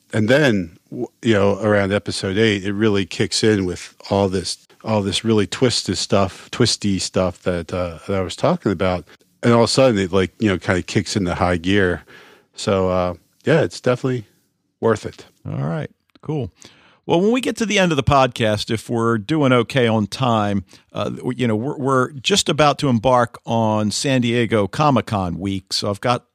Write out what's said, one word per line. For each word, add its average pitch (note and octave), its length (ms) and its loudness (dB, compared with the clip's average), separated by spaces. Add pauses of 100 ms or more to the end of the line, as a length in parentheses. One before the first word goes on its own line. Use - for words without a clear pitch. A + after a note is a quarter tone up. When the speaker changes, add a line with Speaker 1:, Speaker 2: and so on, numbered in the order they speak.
(120)
Speaker 1:
And A2 160 0
then, A2+ 500 2 (120)
w-, B2 180 -10 (140)
you A2+ 100 2
know, G2+ 280 2
around G2+ 320 2
episode G2 440 -4
eight, G#2 280 2
it G2+ 100 -4
really G2+ 320 0
kicks - 360 -4
in G#2+ 220 2
with - 320 -8 (140)
all G2 180 2
this, F#2 380 -6 (180)
all A2 160 0
this G2 240 -4
really G#2+ 220 2
twisted G#2+ 500 -2
stuff, - 540 -2
twisty G#2 480 -2
stuff F#2 460 -4
that, F2 280 -4
uh, F2 340 -6
that G2 100 -4
I F#2+ 40 -2
was F2+ 160 -8
talking C#3 340 -2
about. F2+ 360 -2 (360)
And A#2+ 120 4
all A#2 100 6
of G#2 60 0
a - 20 -4
sudden, B2+ 260 4
it, F#2 140 -2
like, F#2+ 260 0
you G#2+ 100 0
know, F#2 100 0
kinda F2+ 240 -2
kicks - 340 -4
into F2 180 -2
high F2+ 220 0
gear. F2+ 480 0 (500)
So, F#2+ 360 0
uh, F2+ 240 -2 (300)
yeah, C#3+ 180 2
it's - 180 -6
definitely B2 460 -2 (540)
worth A2+ 260 0
it. - 180 -14 (220)
Speaker 2:
All - 100 -8 (100)
right, D#3+ 240 -8 (300)
cool. C#3 320 -8 (540)
Well, E3+ 140 2
when G#3+ 120 4
we B3+ 80 2
get C4+ 160 -4
to A3+ 100 -2
the G3+ 120 0
end F3+ 120 4
of D#3 60 2
the C3+ 80 0
podcast, B2 640 2
if A2 180 -4
we're A#2 300 0
doing C3+ 340 0
okay A#2+ 360 2
on A2 180 2
time, G#2 580 0 (280)
uh, G#2 160 -4
w-, A#2+ 280 -8
you B2 120 -2
know, G#2+ 80 0
we're, C3+ 200 -6
we're C3 360 0
just E3 360 -2
about D3 320 4
to D3 80 0
embark A#2+ 560 2
on G#2+ 460 0
San C3 300 0
Diego A2+ 480 0
Comic-Con G2+ 720 0
week. G2 320 -6
So G#2+ 180 -4
I've G2 100 -8
got B2 340 -2